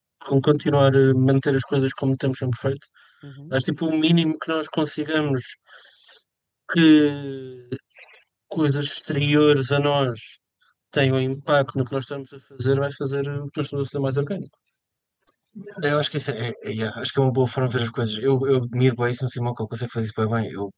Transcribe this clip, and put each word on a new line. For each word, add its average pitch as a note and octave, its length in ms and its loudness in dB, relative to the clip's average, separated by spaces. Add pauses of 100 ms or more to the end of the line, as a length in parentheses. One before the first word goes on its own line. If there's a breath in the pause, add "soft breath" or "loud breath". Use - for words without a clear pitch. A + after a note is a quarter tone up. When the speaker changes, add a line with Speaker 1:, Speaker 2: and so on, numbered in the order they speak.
(260)
Speaker 1:
com C#3 160 2
continuar C#3 520 4
a C3+ 200 6
manter C3+ 420 4
as C3 80 0
coisas C3+ 300 0
como C3+ 240 -2
temos C3 200 -2
sempre B2 220 -4
feito. C#3 260 -4 (380 soft breath)
Speaker 2:
Uhum. C#3+ 300 -18
Speaker 1:
Acho, C3+ 140 0
tipo, E3 180 -2
o D#3 120 0
mínimo D#3+ 400 4
que - 120 -10
nós D#3+ 180 -2
consigamos D3+ 880 -2 (1160 soft breath)
que C#3 960 2 (760 loud breath)
coisas D3 380 0
exteriores D3 880 2
a C#3+ 80 2
nós C#3 400 0 (720)
tenham C3 300 2
impacto C#3 560 0
no C3 80 0
que - 80 -10
nós C3+ 100 -4
estamos C#3 300 -12
a C#3 60 -20
fazer, C3+ 400 -2
vai C#3 120 -2
fazer C#3 380 -4
o C#3+ 200 -8
que - 80 -12
nós D3+ 100 -4
estamos C#3 200 -4
a - 20 -12
fazer C#3+ 120 -6
mais C3+ 160 0
orgânico. D3 400 -6 (1300)
Speaker 3:
Eu D3 160 2
acho D3 100 -2
que - 80 -6
isso C#3+ 140 -4
é, A#2+ 180 -6
é, A2 40 -8 (100)
é, G#2+ 80 -8
yeah, A2 280 -4
acho - 140 -6
que - 60 -2
é - 20 4
uma C3 100 2
boa B2+ 160 2
forma C3 220 -2
de A#2 80 -2
ver B2 60 0
as A2+ 80 -6
coisas. A2 260 -4
Eu, C3 300 0
eu C3 160 2
admiro A#2+ 320 2
bem A#2+ 160 0
isso B2 120 -6
no B2+ 60 -2
Simão, A#2+ 240 -4
que - 80 -8
ele A2 80 -6
consegue A#2 220 -8
fazer A2+ 160 -4
isso G#2+ 100 -10
bem A2 100 0
bem. A2 240 -2
Eu G2 260 -6